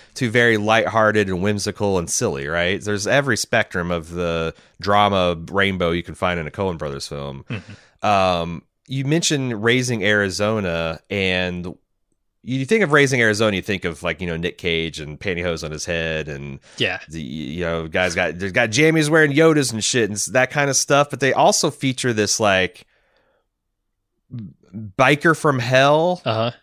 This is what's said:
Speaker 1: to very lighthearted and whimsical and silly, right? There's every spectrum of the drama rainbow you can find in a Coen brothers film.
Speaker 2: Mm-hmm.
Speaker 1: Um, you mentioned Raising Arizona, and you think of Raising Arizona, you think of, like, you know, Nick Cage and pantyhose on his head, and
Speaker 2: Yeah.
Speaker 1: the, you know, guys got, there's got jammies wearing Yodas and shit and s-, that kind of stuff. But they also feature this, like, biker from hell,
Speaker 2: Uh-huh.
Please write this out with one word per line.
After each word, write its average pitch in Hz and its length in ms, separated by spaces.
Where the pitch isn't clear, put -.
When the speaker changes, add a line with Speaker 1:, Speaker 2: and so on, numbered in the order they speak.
Speaker 1:
to 127 140
very 117 280
lighthearted 107 720
and 92 120
whimsical 101 580
and 85 120
silly, 71 380
right? 87 340
There's 104 240
every 131 300
spectrum 92 560
of 82 180
the 85 440
drama 98 560
rainbow 95 400
you 87 100
can 80 140
find 87 240
in 78 80
a - 20
Coen 95 280
brothers 71 280
film. 69 420
Speaker 2:
Mm-hmm. - 580
Speaker 1:
Um, 90 560
you 135 160
mentioned 135 600
Raising 120 400
Arizona, 98 960
and 90 640
you 131 220
think 220 200
of 147 80
Raising 139 280
Arizona, 107 360
you 90 60
think 98 220
of, 85 200
like, 82 160
you 92 80
know, 82 80
Nick 85 220
Cage 82 420
and 76 200
pantyhose 87 440
on 78 80
his 78 120
head, 80 440
and 69 320
Speaker 2:
Yeah. 95 300
Speaker 1:
the, 80 120
you 76 440
know, 82 240
guys 90 260
got, 87 240
there's 95 140
got 117 180
jammies 151 400
wearing 156 220
Yodas 147 400
and 110 120
shit 123 200
and 101 100
s-, 101 120
that 127 240
kind 143 200
of 131 60
stuff. 143 340
But 127 100
they 135 120
also 160 400
feature 127 400
this, 107 280
like, 95 460
biker 131 640
from 139 220
hell, 143 640
Speaker 2:
Uh-huh. 113 260